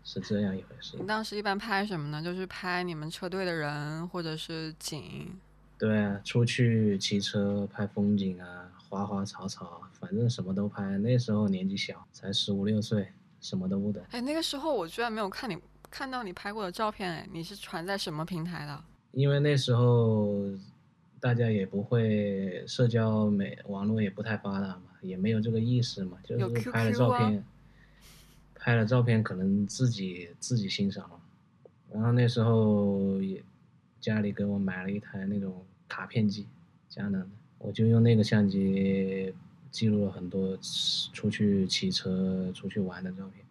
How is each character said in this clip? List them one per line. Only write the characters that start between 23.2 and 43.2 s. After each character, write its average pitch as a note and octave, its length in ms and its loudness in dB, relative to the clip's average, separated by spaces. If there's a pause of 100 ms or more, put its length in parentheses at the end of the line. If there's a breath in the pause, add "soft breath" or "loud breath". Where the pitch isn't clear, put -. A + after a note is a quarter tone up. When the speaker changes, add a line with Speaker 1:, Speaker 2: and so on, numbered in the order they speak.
Speaker 1:
媒， G2 380 0
网 G2+ 220 -4
络 A2 120 2
也 G#2 80 2
不 G2 140 -6
太 G#2+ 160 -2
发 G2 240 -4
达 G2 60 -2
嘛， F#2 160 -10 (180)
也 F#2 160 -8
没 G#2 140 2
有 A2 100 2
这 A#2 80 0
个 A2+ 100 0
意 A#2+ 220 2
识 G2 220 -4
嘛， F2+ 120 -8 (120)
Speaker 2:
有 A#2+ 200 0
Speaker 1:
就 A#2 100 -2
是 A2+ 120 -4
拍 A2+ 140 0
了 A2 80 2
照 B2 260 4
片， - 20 2
Speaker 2:
Q A2 120 4
Q G#2 60 0
啊。 - 60 -6 (1120 loud breath)
Speaker 1:
拍 A#2+ 220 2
了 A2+ 100 6
照 B2 160 4
片 A2+ 220 4
可 G2+ 100 -2
能 G2 320 2
自 B2 240 2
己， F2+ 480 -4
自 - 180 -2
己 G2 140 0
欣 G2 220 0
赏 F2 180 -10
了。 F2 100 -20 (720)
然 A2 120 -2
后 A#2+ 80 4
那 A#2+ 160 6
时 A#2+ 120 0
候 G2+ 800 4
也， F#2+ 240 -4 (560)
家 G#2+ 200 0
里 G#2 120 0
给 G2+ 140 -2
我 G2+ 140 0
买 F#2 240 -2
了 G2 80 -4
一 G#2 80 -4
台 G2 260 -8
那 G2+ 140 0
种 F#2+ 260 -8 (220)
卡 - 180 -8
片 G#2+ 240 2
机， G2+ 160 -6 (420)
佳 G2+ 200 -6
能 G2 140 0
的， F#2 60 -10 (300)
我 G#2 140 -8
就 A2+ 160 4
用 A2+ 160 8
那 A#2 120 8
个 G#2 80 6
相 G#2 240 4
机 F#2+ 840 2 (380)
记 A2+ 180 2
录 G#2 160 4
了 F#2+ 60 -2
很 F2+ 180 -8
多 F#2+ 260 -2 (560)
出 - 160 -4
去 G3 380 4
骑 F#3 260 0
车、 F#2 640 0
出 - 160 -8
去 G#2+ 100 -2
玩 F2+ 240 -4
的 F#2 100 -6
照 F#2+ 160 -10